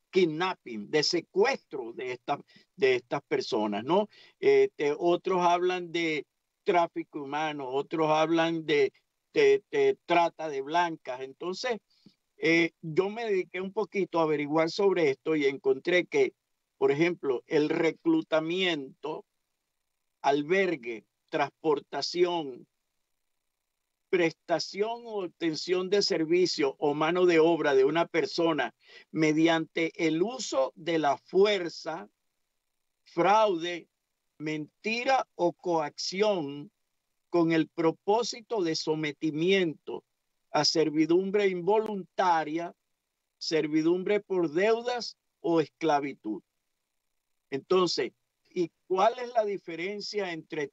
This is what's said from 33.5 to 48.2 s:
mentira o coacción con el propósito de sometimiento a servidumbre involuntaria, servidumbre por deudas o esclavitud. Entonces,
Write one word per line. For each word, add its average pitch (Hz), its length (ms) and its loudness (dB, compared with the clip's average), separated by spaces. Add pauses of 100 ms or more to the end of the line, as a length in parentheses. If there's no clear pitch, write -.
mentira 208 960 -4
o 175 180 0
coacción 165 1200 -4 (580)
con 165 240 2
el 156 160 0
propósito 208 920 -2
de 160 140 -2
sometimiento 156 1300 -2 (480)
a 151 120 2
servidumbre 170 840 2
involuntaria, 180 1200 -2 (640)
servidumbre 165 840 0
por 180 300 -2
deudas 226 680 -2 (220)
o 165 200 2
esclavitud. 139 800 -2 (1080)
Entonces, 156 640 -2 (360)